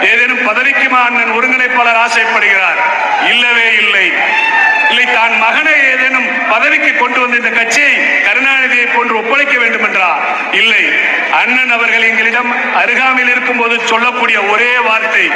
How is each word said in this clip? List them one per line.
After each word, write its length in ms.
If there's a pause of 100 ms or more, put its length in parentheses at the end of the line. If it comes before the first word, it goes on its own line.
(100)
ஏதேனும் 380
பதவிக்குமா 600
அண்ணன் 300
ஒருங்கிணைப்பாளர் 680
ஆசைப்படுகிறார்? 760 (520)
இல்லவே 360 (140)
இல்லை. 240 (840)
இல்லை, 160 (120)
தான் 160 (100)
மகனை 300 (180)
ஏதேனும் 360 (240)
பதவிக்கு 420
கொண்டு 280
வந்து 180
இந்த 180
கட்சியை 360 (320)
கருணாநிதியை 680
போன்று 260
ஒப்படைக்க 420
வேண்டும் 260
என்றா? 220 (500)
இல்லை. 240 (560)
அண்ணன் 360
அவர்கள் 340
எங்களிடம் 400 (320)
அருகாமையில் 520
இருக்கும்போது 420 (160)
சொல்லக்கூடிய 460 (160)
ஒரே 180 (160)
வார்த்தை 360 (120)